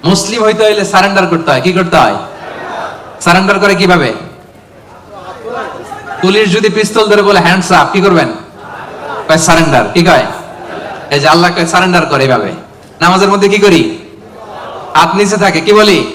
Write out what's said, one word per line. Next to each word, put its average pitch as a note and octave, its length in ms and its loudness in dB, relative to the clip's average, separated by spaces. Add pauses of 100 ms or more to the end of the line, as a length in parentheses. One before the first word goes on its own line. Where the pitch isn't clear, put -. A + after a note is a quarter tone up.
মুসলিম G3 400 0
হইতে G#3+ 200 2
হইলে G#3 220 2
সারেন্ডার G3 420 2
করতে D#3+ 240 0
হয়। C3 100 2
কি F3+ 120 0
করতে F3 240 0
হয়? G#2+ 180 4 (1040)
সারেন্ডার F#3+ 400 0
করে G3 160 2
কিভাবে? E3+ 380 0 (2000)
পুলিশ G3 320 2
যদি G#3+ 160 0
পিস্তল G#3+ 380 0
ধরে G#3 140 4
বলে, G3 180 4
"হ্যান্ডস F3 320 0
আপ", D#3 220 4
কি F#3+ 80 2
করবেন? E3+ 260 2 (1000)
কয়, D#3+ 100 4
"সারেন্ডার।" D#3+ 560 2
কি F3 100 2
কয়? D#3+ 220 2 (840)
এই C#3+ 80 0
যে C#3 80 0
আল্লাহ E3+ 240 4
কয়, F3 140 -2
"সারেন্ডার F3+ 400 2
করে।" C3+ 180 0
এভাবে A2+ 280 0 (500)
নামাজের F#3 280 2
মধ্যে G3 200 2
কি G#3 80 2
করি? G3 400 2 (960)
হাত E3+ 220 2
নিচে G3+ 220 0
থাকে, E3+ 240 0
কি G3+ 120 2
বলি? G3+ 300 4 (120)